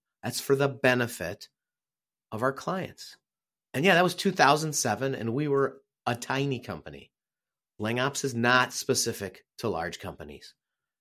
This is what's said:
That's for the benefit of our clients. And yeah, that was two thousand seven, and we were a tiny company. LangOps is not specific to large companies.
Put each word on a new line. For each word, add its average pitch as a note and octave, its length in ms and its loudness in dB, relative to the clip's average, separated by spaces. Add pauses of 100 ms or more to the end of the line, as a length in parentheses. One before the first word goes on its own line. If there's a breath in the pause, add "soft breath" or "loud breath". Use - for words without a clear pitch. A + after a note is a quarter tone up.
(220)
That's - 200 -6
for C#3 140 2
the C#3 140 4
benefit A#2+ 800 0 (840)
of A2 120 -4
our C3+ 100 2
clients. - 600 -8 (580)
And C#3+ 120 2
yeah, F#3+ 100 8
that F3 80 6
was F3 120 2
two G3 160 0
thousand D3+ 420 4
seven, B2+ 420 0
and A2+ 180 -2
we D3+ 140 0
were C3+ 340 0 (240)
a B2 100 0
tiny C3 440 -2
company. D2+ 500 -12 (720)
LangOps B2 420 -2
is B2+ 120 -2
not B2 360 4
specific - 720 -4 (140)
to A#2 100 -4
large E2+ 320 -4
companies. D2+ 540 -14 (480)